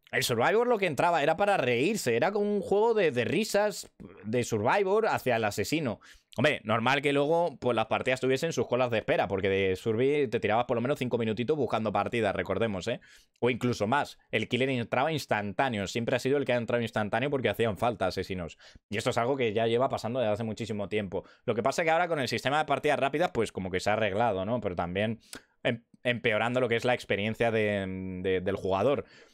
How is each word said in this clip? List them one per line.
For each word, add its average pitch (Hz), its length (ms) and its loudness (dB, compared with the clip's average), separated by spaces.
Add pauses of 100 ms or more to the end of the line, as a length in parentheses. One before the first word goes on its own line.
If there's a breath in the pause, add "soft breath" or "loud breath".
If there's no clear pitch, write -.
(120)
el 120 120 -2
Survivor 165 440 2
lo 240 100 2
que 196 100 0
entraba 156 340 2
era 156 140 2
para 202 220 2
reírse. 131 580 2
Era 151 160 2
como 208 240 0
un 196 60 -2
juego 214 320 2
de, 185 180 4
de 120 140 0
risas 202 640 0 (320)
de 113 220 0
Survivor 190 600 2
hacia 123 280 0
el 113 80 0
asesino. 107 560 -2 (380 loud breath)
Hombre, 143 260 2
normal 120 380 2
que 143 100 0
luego, 156 480 0
pues, 120 160 0
las 110 120 0
partidas 123 340 0
tuviesen 131 320 0
sus 123 120 0
colas 123 240 0
de 110 100 0
espera, 135 280 0
porque 95 220 0
de 95 260 2
Survivor 131 540 0
te 113 100 -2
tirabas 107 260 0
por 127 100 -2
lo 113 60 0
menos 127 160 -2
cinco 123 200 -2
minutitos 117 400 -2
buscando 110 340 -2
partidas, 101 420 0
recordemos, 92 540 -2
¿eh? 120 140 -4 (380 loud breath)
O 120 100 2
incluso 117 360 0
más. 131 320 0 (140)
El 110 160 0
killer 123 220 0
entraba 127 420 0
instantáneo. 107 760 -2
Siempre 117 280 -2
ha 113 40 0
sido 135 180 0
el 135 80 -2
que 123 80 0
ha - 40 2
entrado 120 240 -2
instantáneo 110 480 -2
porque 127 200 0
hacían 107 280 0
falta 107 300 0
asesinos. 90 500 -6 (320 loud breath)
Y 95 60 -6
esto 113 140 -2
es 117 80 0
algo 120 180 2
que 120 160 0
ya 110 160 2
lleva 120 220 2
pasando 117 320 -4
desde 107 100 0
hace 104 140 -2
muchísimo 104 420 -6
tiempo. 98 380 -4 (180 loud breath)
Lo 117 100 0
que 107 100 -2
pasa 135 180 0
es 165 40 -2
que 160 60 2
ahora 170 160 2
con 156 140 -2
el 120 80 -4
sistema 131 300 0
de 151 60 0
partidas 139 340 0
rápidas, 147 340 0
pues, 110 180 0
como 95 180 -6
que 92 120 -2
se - 80 -2
ha 104 40 4
arreglado, 104 520 0
¿no? 117 160 -2
Pero 98 160 -4
también 98 420 -2 (440 loud breath)
em-, 120 200 -2 (200)
empeorando 120 580 0
lo 117 80 2
que 117 80 2
es 113 80 -4
la 123 80 2
experiencia 110 580 0
de, 95 680 -2
de, 92 180 0
del 95 160 -2
jugador. 98 480 0 (300 loud breath)